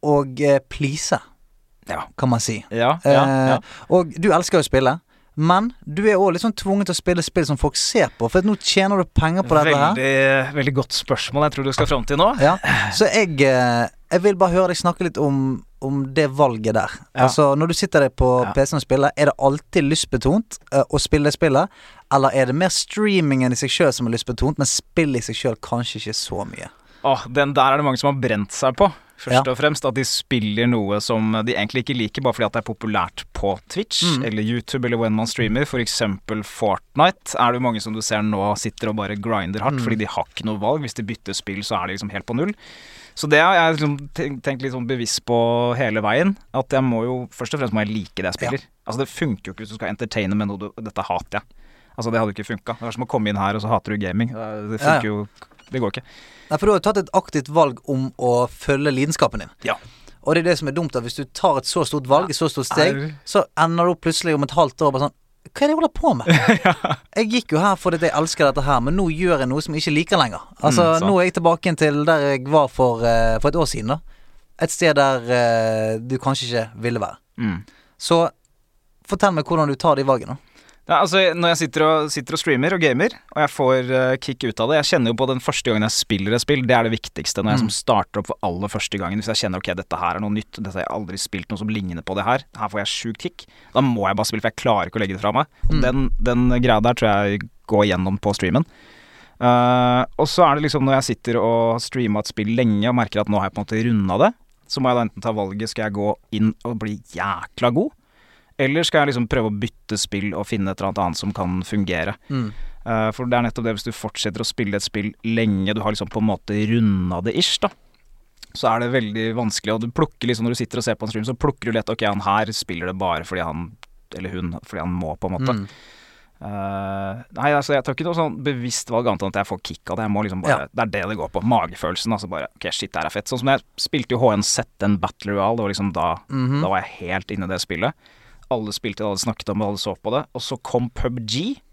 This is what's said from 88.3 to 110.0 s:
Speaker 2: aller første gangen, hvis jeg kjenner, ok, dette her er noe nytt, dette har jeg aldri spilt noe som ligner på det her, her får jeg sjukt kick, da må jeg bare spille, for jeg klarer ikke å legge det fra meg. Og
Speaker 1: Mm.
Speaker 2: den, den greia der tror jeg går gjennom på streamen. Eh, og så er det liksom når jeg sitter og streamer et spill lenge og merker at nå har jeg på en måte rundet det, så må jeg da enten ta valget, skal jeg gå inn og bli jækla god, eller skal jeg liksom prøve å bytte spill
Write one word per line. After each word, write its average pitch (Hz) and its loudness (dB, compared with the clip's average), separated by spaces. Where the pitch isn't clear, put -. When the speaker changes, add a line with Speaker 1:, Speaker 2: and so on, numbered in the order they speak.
Speaker 2:
aller 95 -4
første - -6
gangen, 95 -4
hvis 101 -8
jeg 110 -2
kjenner, 92 -4
ok, 92 -4
dette 87 -6
her 85 -2
er 95 -6
noe 104 -4
nytt, 107 -4
dette 98 -8
har 95 -6
jeg - -4
aldri 98 -8
spilt - -8
noe 101 -6
som 107 -6
ligner 92 -4
på 95 -6
det 98 -2
her, 123 2
her 107 -6
får 107 -6
jeg 98 -4
sjukt - -6
kick, - -12
da 123 4
må 117 2
jeg 98 0
bare 107 0
spille, 107 -4
for 113 0
jeg - -4
klarer 104 2
ikke - -8
å 110 -2
legge 95 -4
det 95 -6
fra 104 0
meg. 135 0
Og - 4
Speaker 1:
Mm. 151 4
Speaker 2:
den, 127 2
den 123 2
greia 117 4
der 120 2
tror 113 0
jeg 101 -2
går 104 4
gjennom 92 0
på 101 0
streamen. 95 2
Eh, 123 4
og 147 2
så - 2
er 139 4
det 147 -2
liksom 147 0
når 135 4
jeg - -4
sitter 117 -2
og 117 2
streamer 107 -2
et - -8
spill 104 -4
lenge 110 2
og 123 2
merker 107 0
at 101 -2
nå 104 2
har 95 -2
jeg - -20
på - -4
en 101 -6
måte 110 -2
rundet 101 2
det, 226 4
så - -6
må 131 2
jeg 123 2
da 120 0
enten 95 -8
ta 117 -2
valget, 104 -4
skal 110 -6
jeg 107 -4
gå 101 -2
inn 110 2
og 117 -6
bli 107 -6
jækla 95 -2
god, 214 0
eller 139 0
skal 156 2
jeg 143 0
liksom 120 -2
prøve 113 0
å 104 -6
bytte - -6
spill 101 -4